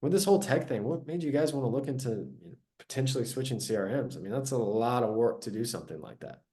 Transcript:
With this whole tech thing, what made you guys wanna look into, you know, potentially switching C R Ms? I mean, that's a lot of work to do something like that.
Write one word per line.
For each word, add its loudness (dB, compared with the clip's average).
With 2
this 4
whole 8
tech 2
thing, -2
what -2
made -4
you 0
guys 4
wanna 0
look 0
into, -2
you -6
know, -18
potentially -2
switching -4
C -2
R 0
Ms? -2
I -10
mean, -6
that's -2
a 0
lot 2
of 2
work 4
to -6
do -4
something -8
like -16
that. -14